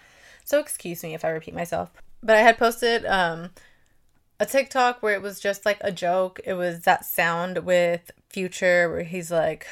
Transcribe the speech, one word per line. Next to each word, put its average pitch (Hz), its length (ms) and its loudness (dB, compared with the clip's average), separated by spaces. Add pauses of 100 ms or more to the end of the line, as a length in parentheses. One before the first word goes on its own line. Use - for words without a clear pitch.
(460)
So 285 140 2
excuse - 440 -8
me 160 100 -10
if 160 100 -8
I 160 60 -2
repeat 160 240 -6
myself. 170 380 -4 (320)
But 220 140 6
I 214 40 8
had 226 160 8
posted, 233 480 0
um, 175 460 -2 (880)
a 156 60 0
TikTok 247 580 0
where 214 100 2
it 190 80 -2
was 196 180 -10
just, 196 260 -4
like, 202 160 2
a 202 100 -2
joke. 185 520 -2
It 196 100 -6
was 175 280 -4
that - 240 4
sound 170 540 -2
with 175 520 2 (220)
Future 180 560 2
where 165 140 -6
he's 170 280 -10
like, 156 400 -2